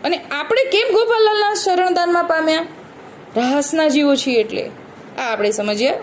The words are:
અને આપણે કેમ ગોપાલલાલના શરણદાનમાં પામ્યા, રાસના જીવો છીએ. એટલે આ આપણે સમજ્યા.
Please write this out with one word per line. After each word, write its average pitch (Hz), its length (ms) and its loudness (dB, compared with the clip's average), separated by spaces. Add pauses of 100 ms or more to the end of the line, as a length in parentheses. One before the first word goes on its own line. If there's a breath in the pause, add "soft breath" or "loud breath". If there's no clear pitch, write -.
અને 311 160 -2 (100)
આપણે 453 400 0
કેમ 453 240 2
ગોપાલલાલના 427 600 2
શરણદાનમાં 359 720 0
પામ્યા, 320 420 0 (720)
રાસના 285 520 0
જીવો 285 260 4
છીએ. 254 260 0
એટલે - 300 -4 (480)
આ 247 140 -4
આપણે 208 180 0
સમજ્યા. 208 520 -2